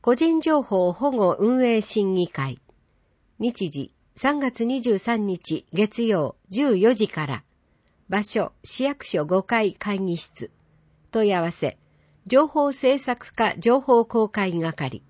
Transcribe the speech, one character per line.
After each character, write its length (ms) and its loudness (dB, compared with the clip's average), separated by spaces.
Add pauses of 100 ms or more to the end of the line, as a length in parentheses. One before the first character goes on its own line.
個 160 2
人 240 2
情 240 2
報 280 2
保 200 -2
護 260 2
運 260 2
営 160 2
審 340 0
議 120 2
会。 320 -8 (800)
日 320 -4
時、 240 -10 (220)
三 240 0
月 240 -4
二 180 -2
十 160 0
三 300 -2
日 440 -6
月 300 -2
曜 320 0 (140)
十 280 0
四 180 4
時 120 0
か 200 -6
ら。 180 -8 (640)
場 160 -2
所、 260 -4 (140)
市 180 -8
役 240 -4
所 180 -2
五 200 0
階 300 0
会 260 -6
議 160 -2
室。 340 -14 (600)
問 160 2
い 40 2
合 100 0
わ 100 -2
せ、 260 -6 (480)
情 220 4
報 240 0
政 280 2
策 320 -6
課 280 0
情 200 4
報 240 4
公 220 0
開 320 -2
係。 520 -4